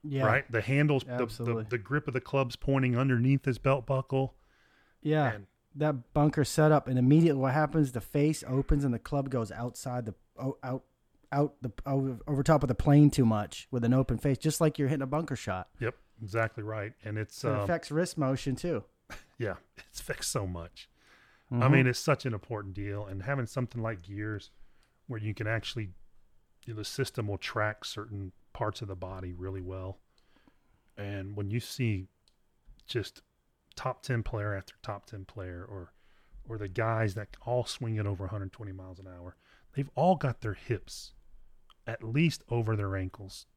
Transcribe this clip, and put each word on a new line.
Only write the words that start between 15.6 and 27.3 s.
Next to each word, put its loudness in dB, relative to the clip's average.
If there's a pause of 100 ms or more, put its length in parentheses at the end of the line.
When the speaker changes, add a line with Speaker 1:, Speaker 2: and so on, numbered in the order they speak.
Speaker 2:
Yep, -2 (260)
exactly -2
right. -6 (100)
And -6
it's, -6
Speaker 1:
So 0
it 2
Speaker 2:
um, 0
Speaker 1:
affects -2
wrist 0
motion 0
too. -4 (260)
Speaker 2:
<laughs> -14 (220)
Yeah, -4 (220)
it -20 (160)
affects -8
so -4
much. -10 (640)
I -4
Speaker 1:
Mm-hmm. 6
Speaker 2:
mean, 8
it's 0
such 0
an -2
important -8
deal, -8
and -8
having -4
something -4
like -6
gears -8 (580)
where -8
you -4
can -4
actually, -4 (760)
you -10
know, -10
the -8
system -4
will -4